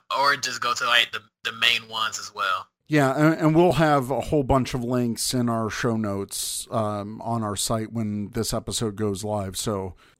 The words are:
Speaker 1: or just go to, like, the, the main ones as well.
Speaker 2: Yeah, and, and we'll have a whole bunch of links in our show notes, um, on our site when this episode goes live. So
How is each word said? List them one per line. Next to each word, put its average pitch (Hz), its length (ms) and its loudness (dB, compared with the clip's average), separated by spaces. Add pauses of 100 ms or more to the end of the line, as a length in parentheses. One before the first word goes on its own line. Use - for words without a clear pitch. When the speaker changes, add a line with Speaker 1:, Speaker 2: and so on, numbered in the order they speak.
(180)
Speaker 1:
or 139 180 4
just 123 260 -6
go 120 120 2
to, 127 120 -2
like, 120 260 4
the, 113 80 -8 (240)
the 113 80 -4
main 113 360 2
ones 110 300 -4
as - 160 -14
well. 95 340 -2 (220)
Speaker 2:
Yeah, 143 240 4
and, 151 240 4
and 156 160 4
we'll 175 180 6
have 143 380 2
a 117 120 0
whole 151 220 2
bunch 127 280 2
of 127 100 -4
links 120 520 -2
in 120 160 0
our 113 180 -2
show 113 300 -2
notes, 98 720 -6
um, 107 500 -4
on 117 220 -4
our 104 120 -4
site 110 380 -4
when 104 380 -4
this 113 240 -4
episode 107 420 -4
goes 101 260 -2
live. 101 360 -4
So 95 360 -4 (260)